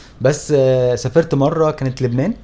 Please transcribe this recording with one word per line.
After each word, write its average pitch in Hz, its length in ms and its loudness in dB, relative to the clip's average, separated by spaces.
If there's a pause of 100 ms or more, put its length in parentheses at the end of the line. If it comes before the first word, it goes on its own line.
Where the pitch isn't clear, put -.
(220)
بس، 147 340 0
آه، 127 400 2
سافرت 160 400 0
مرة 156 360 0
كانت 131 300 -6
لبنان، 131 320 -2 (100)